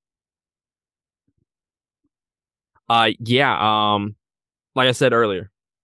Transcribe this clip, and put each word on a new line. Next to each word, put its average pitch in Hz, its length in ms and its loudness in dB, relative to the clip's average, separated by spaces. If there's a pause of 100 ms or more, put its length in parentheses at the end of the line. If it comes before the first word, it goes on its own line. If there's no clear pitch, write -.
(3000)
Uh, 113 300 2
yeah. 107 760 0
Um, 104 200 -4 (640)
like 127 120 2
I 127 40 2
said 123 200 0
earlier, 104 380 -2 (340)